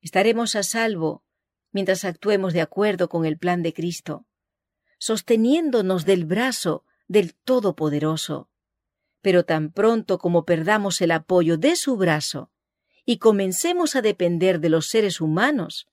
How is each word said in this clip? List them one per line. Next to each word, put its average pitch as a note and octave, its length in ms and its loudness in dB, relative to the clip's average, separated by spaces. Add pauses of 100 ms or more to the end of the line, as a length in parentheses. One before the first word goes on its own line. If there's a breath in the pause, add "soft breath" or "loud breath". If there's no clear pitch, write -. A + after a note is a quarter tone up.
Estaremos A3 540 0
a G3+ 80 -2
salvo G3+ 600 -4 (480)
mientras F#3+ 340 -2
actuemos F#3+ 480 -2
de E3+ 80 2
acuerdo F#3 480 -2
con E3 160 -2
el D#3 120 -2
plan F3 240 -2
de E3 120 -2
Cristo, E3+ 520 -8 (720)
sosteniéndonos A3 1080 0
del F3+ 200 2
brazo G#3 600 -4 (220)
del F#3 280 0
Todopoderoso. D#3 1120 -2 (720)
Pero F3+ 240 4
tan D#3 260 -2
pronto A3 460 0
como E3+ 280 0
perdamos F#3 560 0
el E3+ 100 2
apoyo E3 460 2
de C#4+ 180 2
su C4+ 220 -2
brazo D3+ 540 -2 (540)
y A3+ 120 0
comencemos A3+ 760 2
a C4 60 2
depender F3+ 580 2
de D#3+ 100 0
los D#3+ 180 2
seres G#3 340 0
humanos F#3 720 -2